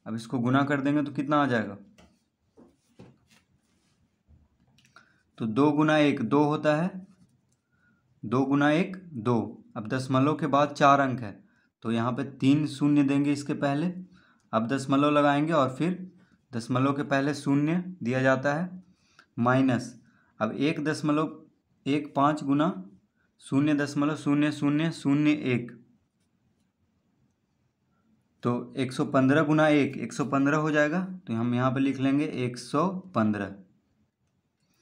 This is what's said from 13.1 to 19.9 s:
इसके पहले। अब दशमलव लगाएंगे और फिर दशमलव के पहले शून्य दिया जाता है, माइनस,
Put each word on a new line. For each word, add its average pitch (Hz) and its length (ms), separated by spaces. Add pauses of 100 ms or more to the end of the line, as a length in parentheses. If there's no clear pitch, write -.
इसके 139 240
पहले। 147 360 (640)
अब 113 140
दशमलव 135 440
लगाएंगे 147 420
और 131 220
फिर 175 220 (540)
दशमलव 127 420
के 143 120
पहले 139 280
शून्य 147 500 (160)
दिया 123 220
जाता 131 320
है, 180 160 (680)
माइनस, 127 560 (460)